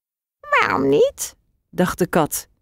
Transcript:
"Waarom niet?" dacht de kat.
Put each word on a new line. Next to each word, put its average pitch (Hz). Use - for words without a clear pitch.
"Waarom 494
niet?" 440
dacht 175
de 175
kat. -